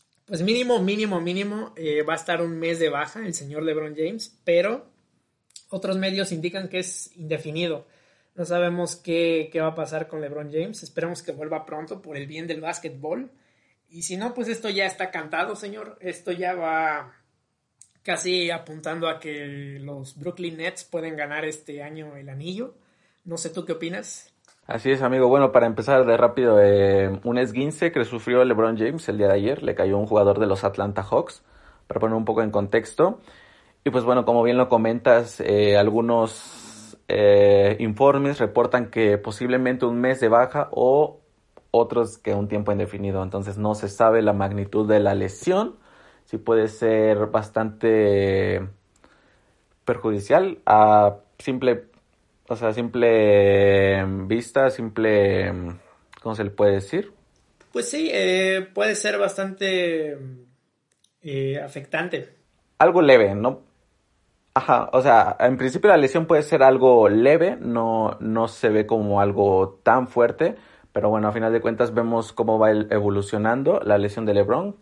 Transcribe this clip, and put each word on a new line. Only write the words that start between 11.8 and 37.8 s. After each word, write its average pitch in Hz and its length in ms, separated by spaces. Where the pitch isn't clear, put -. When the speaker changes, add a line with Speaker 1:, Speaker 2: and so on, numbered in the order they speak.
Speaker 1:
por 147 160
el 139 80
bien 156 220
del 160 140
básquetbol. 160 680
Y 170 140
si 180 120
no, 226 180
pues 240 140
esto 220 220
ya 196 160
está 185 260
cantado, 165 460
señor. 214 420
Esto 180 320
ya 180 240
va 160 580
casi 180 460
apuntando 165 600
a 160 100
que 143 640
los 139 360
Brooklyn 170 400
Nets 175 280
pueden 165 320
ganar 147 260
este 156 400
año 151 320
el 139 140
anillo. 180 440
No 170 120
sé, 170 120
¿tú 165 160
qué 165 80
opinas? 175 600
Speaker 2:
Así 120 260
es, 135 100
amigo. 127 260
Bueno, 135 240
para 117 160
empezar 120 380
de 117 100
rápido, 117 460
eh, 98 640
un 120 120
esguince 135 540
que 127 140
sufrió 123 400
LeBron 113 320
James 127 320
el 104 80
día 101 100
de 98 60
ayer. 104 280
Le - 140
cayó 98 220
un 107 100
jugador 101 320
de 107 80
los 95 160
Atlanta 101 400
Hawks, - 400
para - 120
poner 113 160
un 113 80
poco 113 200
en 104 80
contexto. 113 680
Y 143 60
pues 127 160
bueno, 123 180
como 120 180
bien 120 160
lo 127 120
comentas, 117 720
eh, 104 340
algunos, 113 1200
eh, 101 720
informes 139 600